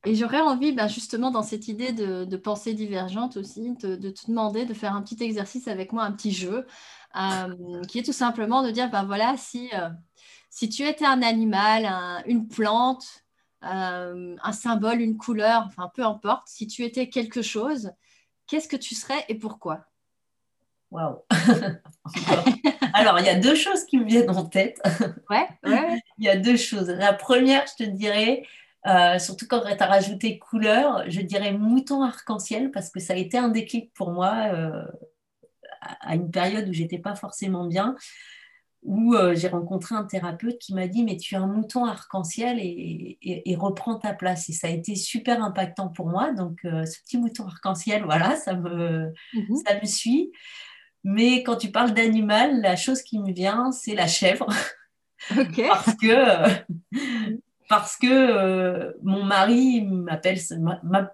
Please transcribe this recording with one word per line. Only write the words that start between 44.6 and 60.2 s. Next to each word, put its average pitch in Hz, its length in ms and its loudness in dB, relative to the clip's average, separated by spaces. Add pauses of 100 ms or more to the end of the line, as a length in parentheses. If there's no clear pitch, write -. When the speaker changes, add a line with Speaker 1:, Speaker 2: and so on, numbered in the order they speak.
Speaker 2:
a - 20 -2
été 170 260 -4
super 233 480 -2
impactant 190 440 -4
pour 165 180 -8
moi. 202 280 0
Donc, 180 320 -6
euh, 160 200 -4
ce 160 160 -10
petit - 160 -6
mouton 226 300 -4
arc-en-ciel, 196 560 -4
voilà, 170 320 2
ça 208 180 -4
me, 170 580 -2 (220)
Speaker 1:
Mhm. 214 220 -2 (100)
Speaker 2:
ça 202 160 2
me 214 60 -6
suit. 262 440 0 (760)
Mais 233 380 4
quand 233 140 -2
tu 214 120 -6
parles 226 240 2
d'animal, 220 680 4
la 185 160 4
chose 262 240 0
qui - 180 -6
me 196 140 -2
vient, 214 400 0
c'est 226 200 -6
la 180 140 2
chèvre. - 400 2 (880)
Speaker 1:
Ok. 220 300 2
Speaker 2:
Parce 370 280 4
que, 220 120 2
euh, 220 1300 2 (320)
parce - 300 2
que, 247 100 4
euh, 190 840 4 (100)
mon 190 220 0
mari 233 560 4
m'appelle 185 580 -2 (220)